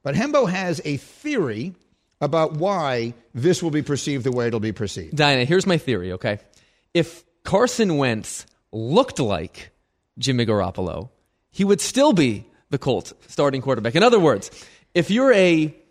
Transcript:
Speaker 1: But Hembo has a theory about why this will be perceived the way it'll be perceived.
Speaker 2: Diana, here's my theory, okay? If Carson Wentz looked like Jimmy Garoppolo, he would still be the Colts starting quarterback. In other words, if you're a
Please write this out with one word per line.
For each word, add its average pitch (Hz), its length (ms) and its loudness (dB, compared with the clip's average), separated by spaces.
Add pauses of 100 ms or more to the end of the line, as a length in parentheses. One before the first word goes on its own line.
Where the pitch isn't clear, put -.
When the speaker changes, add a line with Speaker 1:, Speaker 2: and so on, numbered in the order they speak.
Speaker 1:
But 139 120 -6
Hembo 262 340 0
has 180 360 -4
a 147 140 -4
theory 180 760 -6 (460)
about 156 340 0
why 143 600 -2 (200)
this 160 280 0
will 165 80 -2
be 147 120 0
perceived 139 420 -4
the 131 80 0
way 120 160 -2
it'll 110 120 -2
be 107 120 -4
perceived. 98 440 -8
Speaker 2:
Diana, 143 280 2
here's 180 220 2
my 175 120 2
theory, 92 340 -4
okay? 104 260 -4 (560)
If - 300 -2 (200)
Carson 208 520 0
Wentz 117 480 -2 (280)
looked 120 480 -2
like 95 500 -6 (480)
Jimmy 123 260 0
Garoppolo, 92 680 -2 (400)
he 190 140 -2
would 196 160 2
still 285 320 2
be 123 320 2 (260)
the 135 80 -2
Colts 113 360 -4 (140)
starting 135 340 0
quarterback. 117 320 -2
In 170 80 4
other 233 180 6
words, 123 300 2 (440)
if 175 160 0
you're 254 220 4
a 170 420 4 (160)